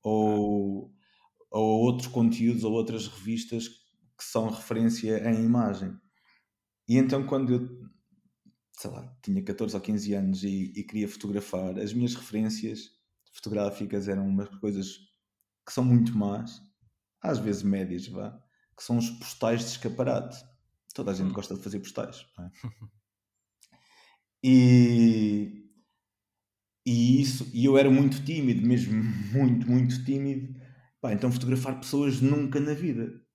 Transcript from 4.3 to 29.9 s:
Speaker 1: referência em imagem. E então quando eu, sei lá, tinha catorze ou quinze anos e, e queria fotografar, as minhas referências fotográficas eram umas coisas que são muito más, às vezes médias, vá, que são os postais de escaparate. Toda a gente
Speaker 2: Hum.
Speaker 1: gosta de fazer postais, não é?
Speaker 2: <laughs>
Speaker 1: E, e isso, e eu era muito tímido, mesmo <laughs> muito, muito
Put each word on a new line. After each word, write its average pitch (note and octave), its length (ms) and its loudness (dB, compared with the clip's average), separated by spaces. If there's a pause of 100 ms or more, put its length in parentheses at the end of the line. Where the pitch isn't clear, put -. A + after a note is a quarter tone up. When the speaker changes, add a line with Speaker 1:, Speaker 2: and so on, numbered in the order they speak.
Speaker 1:
referência A2 800 -2
em A2+ 140 0
imagem. G#2+ 540 0 (920)
E A#2 100 4
então C3+ 280 2
quando C3+ 280 0
eu, - 360 -6 (880)
sei - 140 -12
lá, - 320 -18
tinha G2 200 -2
catorze G2+ 320 -6
ou F#2+ 60 -6
quinze G#2 320 -4
anos F#2+ 300 -2
e, G2 320 -4
e G#2 80 -8
queria G#2+ 240 -4
fotografar, G2+ 720 -6
as G#2 140 -6
minhas A#2+ 220 -2
referências A2 760 -6 (440)
fotográficas G2+ 760 -4
eram G2 200 -2
umas G2 220 -2 (100)
coisas G2 380 -6 (680)
que - 80 -16
são B2+ 100 0
muito A#2 340 4
más, G#2 440 -6 (600)
às D#3+ 180 -2
vezes G2+ 240 -4
médias, F#2+ 440 -2
vá, G#2 240 -12 (460)
que - 60 -20
são A#2+ 140 -2
os A#2 120 0
postais A#2 520 -4
de - 100 -8
escaparate. A#2 680 -4 (560)
Toda - 180 -6
a - 20 -2
gente F#2+ 160 -2
Speaker 2:
Hum. F#2+ 40 -6
Speaker 1:
gosta G2+ 220 -8
de G2 60 -12
fazer G2 180 -10
postais, - 460 -12 (120)
não F2+ 80 -14
é? F#2 60 -16
Speaker 2:
<laughs> - 480 -18 (1400)
Speaker 1:
E, A#2 1300 6 (1160)
e B2 360 6
isso, - 320 -2
e A#2 120 0
eu C3+ 120 8
era C#3 120 8
muito C3+ 340 6
tímido, B2+ 420 0
mesmo A2 380 2 (120)
<laughs> G2+ 180 -6
muito, B2 360 2
muito B2+ 340 2